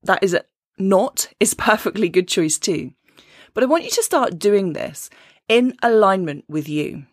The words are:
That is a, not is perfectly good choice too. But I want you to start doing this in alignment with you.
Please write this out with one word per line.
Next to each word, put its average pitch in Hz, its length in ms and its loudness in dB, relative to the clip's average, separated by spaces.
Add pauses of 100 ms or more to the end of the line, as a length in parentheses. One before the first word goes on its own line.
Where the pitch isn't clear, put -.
That - 180 0
is 180 140 0
a, - 80 0 (340)
not 196 500 0 (120)
is - 160 0
perfectly 214 540 0
good 180 180 0
choice 160 320 -2
too. 156 320 -4 (640)
But 220 80 2
I - 40 4
want 330 180 2
you 466 40 -10
to 466 140 -2
start 247 340 0
doing 196 360 2
this - 360 -10 (400)
in 247 320 4
alignment 190 680 2
with 151 220 -6
you. 147 440 -6